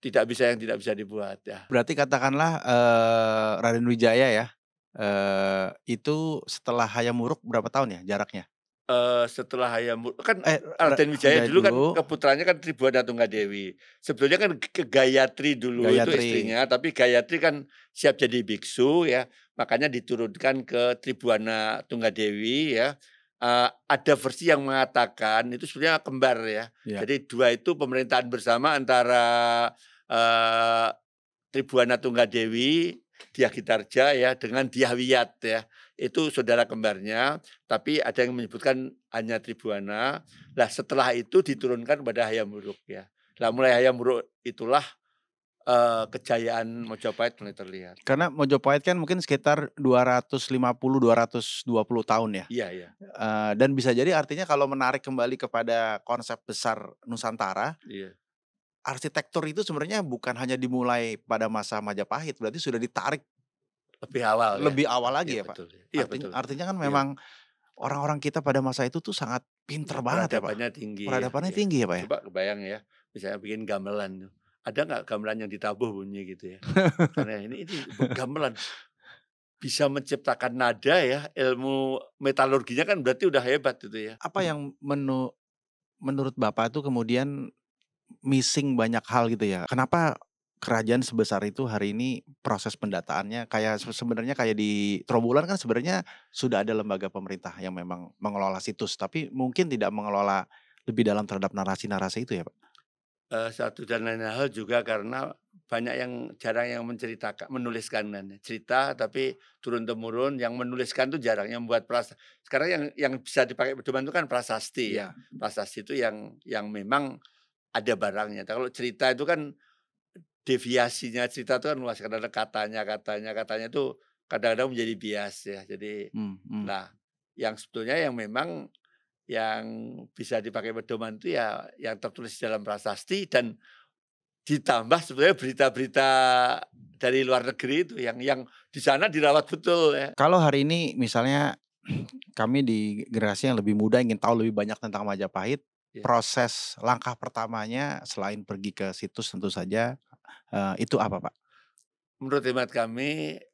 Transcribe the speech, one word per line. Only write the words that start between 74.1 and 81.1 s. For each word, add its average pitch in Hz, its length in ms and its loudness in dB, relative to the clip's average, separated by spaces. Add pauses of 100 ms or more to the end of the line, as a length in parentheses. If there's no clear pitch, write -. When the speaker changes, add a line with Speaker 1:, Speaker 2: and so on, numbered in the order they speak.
Speaker 1:
tuh. 95 120 -20 (300)
Ada 113 200 -10
nggak 143 220 -8
gamelan 107 340 -8
yang 107 120 -10
ditabuh 104 400 -6
bunyi 98 360 -12
gitu 92 200 -18
ya? 92 140 -16
Speaker 2:
<laughs> 180 560 0
Speaker 1:
Karena 110 220 -4
ini, 107 240 -10
ini 180 140 -10 (340)
gamelan. 131 420 -4 (1040)
Bisa 143 320 -2
menciptakan 135 640 -2
nada 123 460 2
ya, 139 220 2 (120)